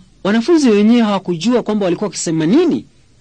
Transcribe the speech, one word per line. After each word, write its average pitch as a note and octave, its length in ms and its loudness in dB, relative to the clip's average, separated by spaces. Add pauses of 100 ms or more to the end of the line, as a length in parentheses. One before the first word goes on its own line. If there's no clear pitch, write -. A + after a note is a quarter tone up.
(240)
wanafunzi A#3 460 2
wenyewe A3 320 4
hawakujua G3 600 -2
kwamba G#3+ 220 -2
walikuwa E3+ 220 -4
wakisema D#3+ 380 -4
nini. A#3 400 0 (360)